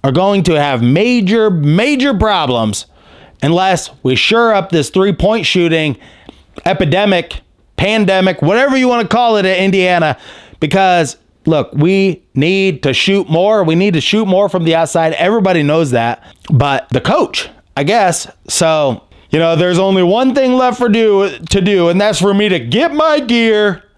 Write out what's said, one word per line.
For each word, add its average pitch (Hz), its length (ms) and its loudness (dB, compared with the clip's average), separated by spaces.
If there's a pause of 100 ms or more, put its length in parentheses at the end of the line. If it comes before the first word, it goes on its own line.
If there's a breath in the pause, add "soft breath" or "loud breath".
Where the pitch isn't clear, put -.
are 139 80 -2
going 190 320 0
to 170 100 0
have 143 300 0
major, 214 680 2
major 226 640 0
problems 147 720 -2 (560 loud breath)
unless 175 480 0 (140)
we 131 140 0
shore 226 360 2
up 190 160 -2
this 160 200 0
three-point 190 560 0
shooting 160 500 0 (680 loud breath)
epidemic, 185 760 -2 (380)
pandemic, 190 640 0
whatever 247 340 0
you 254 100 2
wanna 240 220 0
call 226 300 0
it 190 80 0
at 190 120 0
Indiana, 180 600 0 (420 loud breath)
because, 175 560 0 (300)
look, 156 260 0
we 190 500 0 (140)
need 180 480 0
to 135 100 0
shoot 196 360 -2
more. 190 340 2
We 160 120 0
need 190 180 2
to 156 80 -2
shoot 214 240 -2
more 190 240 0
from 175 160 -2
the 160 100 0
outside. 165 380 0
Everybody 185 500 0
knows 147 280 0
that, 117 300 -2 (280 loud breath)
but 139 400 0
the 127 100 -2
coach, - 480 -2 (300)
I 143 60 -2
guess. 185 440 0 (220)
So, 156 540 -2 (260 soft breath)
you 156 100 0
know, 165 160 2
there's 175 240 0
only 190 240 2
one 233 320 0
thing 254 200 2
left 247 220 0
for 240 120 0
do, 202 500 0 (120)
to 196 100 0
do, 180 260 2
and 180 140 0
that's 208 180 0
for 196 140 0
me 208 160 0
to 175 100 0
get 220 340 -2
my 302 280 0
gear 220 600 0 (140)